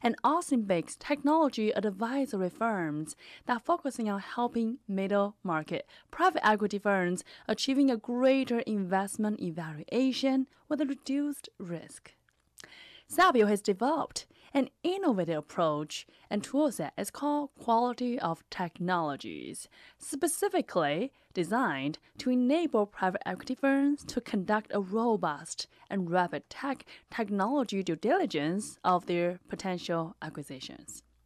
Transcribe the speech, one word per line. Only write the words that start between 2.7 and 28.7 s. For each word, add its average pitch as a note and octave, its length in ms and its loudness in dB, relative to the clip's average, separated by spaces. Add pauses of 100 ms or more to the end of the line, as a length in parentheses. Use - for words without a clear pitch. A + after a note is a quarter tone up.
that A#3+ 220 -2
focusing B3 420 -2
on G3+ 120 -2
helping A#3+ 580 -2 (100)
middle G3+ 540 0
market E3 440 -4 (240)
private - 360 2
equity G#3 320 2
firms F#3 440 2 (240)
achieving C4+ 440 2
a C4+ 80 2
greater B3+ 640 2
investment G3+ 840 -2
evaluation A#3 1040 0 (240)
with D4 100 0
a D4+ 60 0
reduced C#4+ 720 -4
risk. - 560 -12 (920)
Sabio C#4 400 6
has G3+ 140 2
developed A#3 680 0 (280)
an C4+ 160 2 (120)
innovative B3 540 0
approach D3+ 680 -2 (240)
and G#3 120 -2
toolset. B3+ 540 0
It's G3+ 140 -4
called D4 480 -2
Quality A#3+ 600 0
of E3 300 -4
Technologies, D3+ 1200 -4 (300)
specifically C4+ 1120 0 (220)
designed D#3 640 0 (200)
to - 120 0
enable B3+ 560 2
private F#3 420 -2
equity F#3 260 -6
firms C#4 500 2
to - 180 -6
conduct G#3 520 0
a G3+ 60 0
robust F#3 840 -2 (240)
and F#3+ 200 -2
rapid F3 380 0
tech - 380 -8 (240)
technology G#3 720 0
due F3 140 -2
diligence G#3 880 0